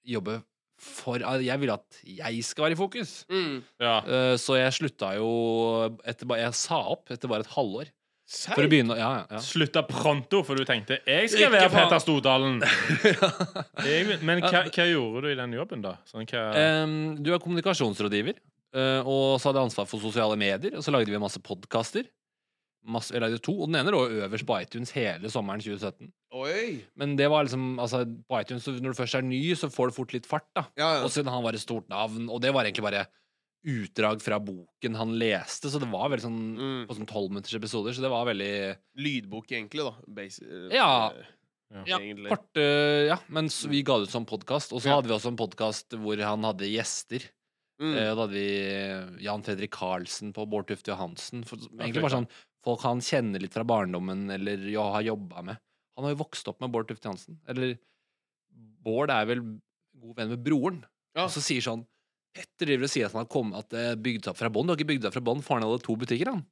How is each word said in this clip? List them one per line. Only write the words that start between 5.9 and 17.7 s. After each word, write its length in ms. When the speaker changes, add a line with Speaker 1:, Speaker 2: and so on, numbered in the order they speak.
Speaker 1:
etter 240
ba-, 80
jeg 160
sa 240
opp 160
etter 180
bare 140
et 160
halvår. 320
Speaker 2:
Serr? 240
Speaker 1:
For 140
å 20
begynne, 300
ja, 100
ja, 100
ja. 80
Speaker 3:
Slutta 480
pronto, 560
for 160
du 80
tenkte, 300
"Jeg 240
skal 160
Speaker 1:
Ikke 60
Speaker 3:
være 180
Speaker 1:
faen. 160
Speaker 3:
Petter 160
Stordalen." 560
Speaker 1:
<laughs> 1300
Speaker 3:
Jeg, 380
men 180
hva, 80
Speaker 1:
Ja. 160
Speaker 3:
hva 220
gjorde 340
du 80
i 80
den 160
jobben, 260
da? 140
Sånn, 220
hva 160
Speaker 1:
Ehm, 680
du 100
er 60
kommunikasjonsrådgiver, 960